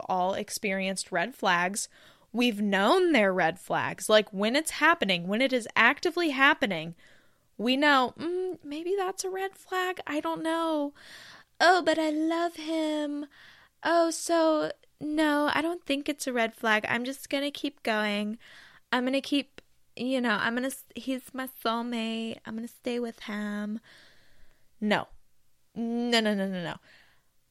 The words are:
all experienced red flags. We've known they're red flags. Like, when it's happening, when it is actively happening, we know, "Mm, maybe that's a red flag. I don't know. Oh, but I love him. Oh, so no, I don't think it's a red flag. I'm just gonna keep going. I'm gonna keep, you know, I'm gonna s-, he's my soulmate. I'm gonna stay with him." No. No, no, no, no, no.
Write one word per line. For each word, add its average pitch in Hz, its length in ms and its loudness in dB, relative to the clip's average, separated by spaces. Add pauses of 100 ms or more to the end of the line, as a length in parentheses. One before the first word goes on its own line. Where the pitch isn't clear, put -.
all 185 260 0
experienced 190 760 -4
red 180 220 -2
flags. 185 540 0 (460)
We've 220 280 2
known 240 520 4
they're 202 200 6
red 180 240 2
flags. 156 520 -2
Like, 214 240 6
when 214 240 0
it's 320 140 -2
happening, 196 560 2
when 214 140 0
it 262 120 0
is 240 140 0 (100)
actively 302 540 4
happening, 247 640 2 (640)
we 247 200 2
know, 277 420 4
"Mm, 359 460 -4
maybe 330 320 -6
that's 381 260 -4
a 370 60 -6
red 381 260 -6
flag. 370 500 -4
I 294 140 -4
don't 330 240 -4
know. 320 500 -2 (680)
Oh, 349 200 6
but 311 160 2
I 311 120 0
love 330 480 -2
him. 302 720 -4 (540)
Oh, 330 300 2
so 320 640 0 (260)
no, 302 540 2
I 294 80 2
don't 349 240 -4
think 285 240 -2
it's 285 180 -6
a 254 60 -4
red 226 200 0
flag. 214 360 0
I'm 240 160 -2
just 269 240 -10
gonna 285 200 -2
keep - 320 -8
going. 214 560 -2 (540)
I'm 247 140 2
gonna 269 160 0
keep, - 400 -2 (340)
you 254 260 -2
know, 220 180 2
I'm 233 140 -2
gonna 247 140 -2
s-, - 160 -10 (120)
he's 254 380 -6
my 262 140 -8 (160)
soulmate. 226 840 -4
I'm 220 100 -10
gonna 233 120 -8
stay 240 320 -6
with 233 220 -8
him." 208 580 -6 (1000)
No. 208 260 2 (680)
No, 233 460 0
no, 214 160 2
no, 196 120 -2
no, 185 140 -6
no. 156 140 -6 (760)